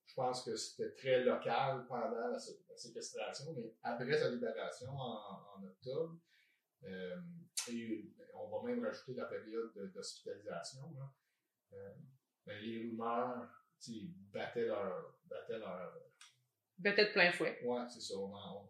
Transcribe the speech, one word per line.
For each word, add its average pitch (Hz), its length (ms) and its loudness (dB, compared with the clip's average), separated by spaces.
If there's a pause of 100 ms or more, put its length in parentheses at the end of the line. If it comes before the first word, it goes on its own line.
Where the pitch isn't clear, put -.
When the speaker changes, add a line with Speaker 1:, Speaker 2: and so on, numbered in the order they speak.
Speaker 1:
Je - 80 -20
pense 127 300 2
que 110 120 0
c'était - 380 -2
très 127 280 6
local 131 680 6
pendant 117 420 0
la 117 80 0
sé-, - 200 -8 (120)
la - 60 -16
séquestration, 120 760 -6
mais 113 160 -4 (120)
après 123 340 4
sa 123 140 6
libération - 600 -2
en, - 680 -8
en 98 40 -12
octobre, 160 540 -2 (680)
euh, 92 320 -6 (540)
et 113 400 -4 (240)
on - 140 -8
va 110 180 -4
même 120 160 -2
rajouter 113 320 -4
la 120 120 -4
période 110 500 -4
de, 98 120 -6
d'hospitalisation, 101 920 -8 (160)
là, 139 140 -10 (600)
euh, 98 180 -12 (540)
ben, 104 160 -10
les 113 180 -4
rumeurs, 120 680 0 (340)
tu 117 120 -10
sais, 107 80 -6 (320)
battaient 117 340 2
leur, 98 480 0 (120)
battaient 110 340 -4
leur 90 340 -6 (840)
Speaker 2:
Battaient 202 280 8
de - 60 -2
plein 175 180 10
fouet. - 320 2
Speaker 1:
Ouais, 123 260 2
c'est - 120 -12
ça. - 180 -4
On, 98 160 -4
en, - 220 -10
on, - 140 -12